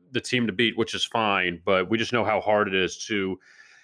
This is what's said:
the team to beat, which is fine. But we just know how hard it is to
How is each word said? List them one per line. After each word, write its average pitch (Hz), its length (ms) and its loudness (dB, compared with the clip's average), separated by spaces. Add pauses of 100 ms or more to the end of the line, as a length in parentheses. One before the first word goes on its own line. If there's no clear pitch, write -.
(120)
the 123 80 -2
team 120 260 0
to 104 60 -2
beat, 110 260 0
which 110 160 -2
is 95 100 -4
fine. 95 600 0
But 92 260 2
we 113 80 2
just 113 140 -4
know 117 120 2
how 101 160 0
hard 104 280 2
it 95 60 -4
is 92 320 0
to 95 300 -2 (480)